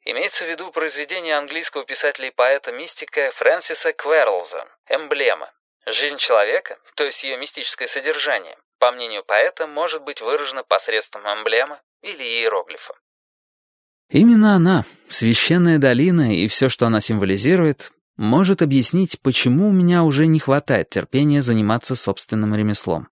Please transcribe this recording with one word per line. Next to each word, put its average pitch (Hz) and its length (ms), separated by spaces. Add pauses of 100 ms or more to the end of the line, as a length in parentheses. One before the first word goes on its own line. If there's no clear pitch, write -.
Имеется 175 400
в 165 60
виду 165 220
произведение 156 640
английского 147 480
писателя 131 460
и - 40
поэта 131 380
мистика 143 600
Фрэнсиса 160 600
Кверлза 101 720 (260)
«Эмблема». 135 640 (340)
Жизнь 143 300
человека, 120 640 (180)
то 147 80
есть 135 180
ее 135 160
мистическое 127 480
содержание, 139 720 (240)
по 123 100
мнению 117 340
поэта, 151 440
может 156 340
быть 139 180
выражена 131 440
посредством 104 580
эмблемы 110 560 (240)
или 165 220
иероглифа. 110 720 (1160)
Именно 214 460
она, 170 280 (260)
священная 160 680
долина 135 560
и 92 140
все, 135 200
что 120 180
она 113 140
символизирует, 113 920 (240)
может 175 460
объяснить, 143 580
почему 135 480
у 202 40
меня 175 300
уже 151 240
не 156 140
хватает 135 500
терпения 143 500
заниматься 117 540
собственным 107 640
ремеслом. 101 600